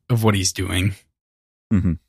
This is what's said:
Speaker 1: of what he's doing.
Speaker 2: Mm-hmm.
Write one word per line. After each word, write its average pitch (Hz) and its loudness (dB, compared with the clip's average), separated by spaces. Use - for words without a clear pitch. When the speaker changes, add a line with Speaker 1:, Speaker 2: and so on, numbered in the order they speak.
Speaker 1:
of 113 0
what 107 4
he's 95 -2
doing. 92 -2
Speaker 2:
Mm-hmm. 90 2